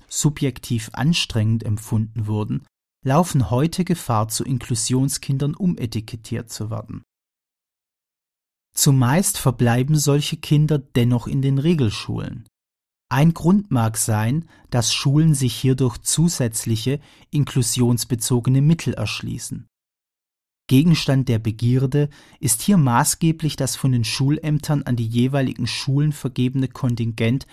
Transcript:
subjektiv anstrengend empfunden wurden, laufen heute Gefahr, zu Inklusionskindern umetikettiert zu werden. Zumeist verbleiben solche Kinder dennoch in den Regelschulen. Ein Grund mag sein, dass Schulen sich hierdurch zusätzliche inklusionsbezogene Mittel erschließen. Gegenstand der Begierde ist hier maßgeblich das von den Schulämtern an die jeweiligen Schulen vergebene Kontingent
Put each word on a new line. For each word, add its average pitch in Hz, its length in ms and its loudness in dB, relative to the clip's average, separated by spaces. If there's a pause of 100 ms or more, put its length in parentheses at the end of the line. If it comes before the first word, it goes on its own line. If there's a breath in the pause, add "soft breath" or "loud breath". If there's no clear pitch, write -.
subjektiv 127 840 -2
anstrengend 117 680 0
empfunden 110 640 -4
wurden, 107 400 -4 (360)
laufen 139 460 2
heute 160 340 0
Gefahr, 113 440 -2
zu - 160 -6
Inklusionskindern 135 1120 -2
umetikettiert 117 960 -6
zu 110 180 -8
werden. 107 320 -10 (1700)
Zumeist 139 640 2
verbleiben 127 560 0
solche 147 420 0
Kinder 151 400 2
dennoch 123 480 0
in 139 160 -4
den 135 160 0
Regelschulen. 120 880 -2 (640)
Ein 151 240 4
Grund 196 380 2
mag 113 260 0
sein, 113 500 -2 (220 soft breath)
dass 123 240 0
Schulen 151 420 4
sich 127 200 0
hierdurch 131 440 0
zusätzliche 127 1000 0 (300 loud breath)
inklusionsbezogene 123 1300 0
Mittel 156 320 2
erschließen. 117 720 -8 (1000)
Gegenstand 139 600 4
der 110 100 2
Begierde 127 680 0 (300 loud breath)
ist - 220 -2
hier 202 160 4
maßgeblich 156 800 2
das 135 180 -2
von 135 160 0
den 120 140 2
Schulämtern 147 800 0
an 123 120 -2
die 117 100 -2
jeweiligen 123 640 0
Schulen 143 460 0
vergebene 127 560 -2
Kontingent 117 840 -2